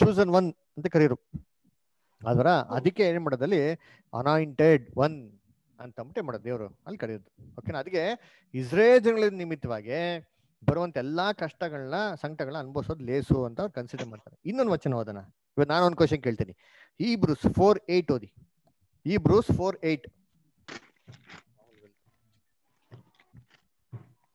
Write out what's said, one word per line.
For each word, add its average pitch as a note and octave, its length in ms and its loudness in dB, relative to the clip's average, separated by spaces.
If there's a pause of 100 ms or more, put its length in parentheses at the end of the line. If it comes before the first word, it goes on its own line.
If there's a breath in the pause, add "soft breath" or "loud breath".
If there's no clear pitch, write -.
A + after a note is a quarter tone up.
chosen G3+ 280 6
one F3+ 260 2 (200)
ಅಂತ D3+ 100 -4
ಕರೆಯೋರು D3+ 300 4 (1080)
ಅಲ್ವರಾ? B2 260 4
ಅದಕ್ಕೆ C#3 500 0
ಏನ್ E3+ 180 2
ಮಾಡೋದಲ್ಲಿ D3 520 0 (460 soft breath)
anointed D3+ 800 2
ಒನ್ C3 440 -4 (400)
ಅಂತ B2 200 -16
ಅಂದ್ಬಿಟ್ಟು D#3+ 200 -12
ಏನ್ E3 60 -8
ಮಾಡೋದು A#2 180 -10
ದೇವ್ರು A#2 220 -8
ಅಲ್ಲಿ F3 320 -18
ಕರೆಯೋದು. - 600 -14
ಓಕೆನಾ? D#3+ 200 -8
ಅದಕ್ಕೆ F3 320 -4 (440 soft breath)
ಇಸ್ರೇಲ್ G3+ 500 4
ಜನಗಳ A3 260 2
ನಿಮಿತ್ತವಾಗಿ D#3+ 960 -6 (380)
ಬರುವಂತ D#3+ 320 0
ಎಲ್ಲಾ E3 360 -2
ಕಷ್ಟಗಳನ್ನ, D#3+ 840 -6
ಸಂಕಟಗಳನ್ನ D3+ 440 -8
ಅನುಭವಿಸೋದು C#3 460 -8
ಲೇಸು C3 400 0
ಅಂತ A#2 160 -8
ಅವ್ರು G3 120 -6
consider B2 340 -10
ಮಾಡ್ತಾರೆ. - 380 -20
ಇನ್ನೊಂದು A3+ 280 -2
ವಚನ C#3 220 -2
ಓದೋಣ. A2 220 -6
ಇವಾಗ - 500 -4
ನಾನು E3+ 200 4
ಒಂದು E3+ 100 2
question D3+ 260 2
ಕೇಳ್ತೀನಿ. A2 340 -4 (440 soft breath)
Hebrews F#3 520 0
four G3 280 4 (100)
eight F3 220 2
ಓದಿ. G#2+ 200 -4 (720)
Hebrews G3 400 4
four F#3 260 0
eight. D#3 380 -4 (4000)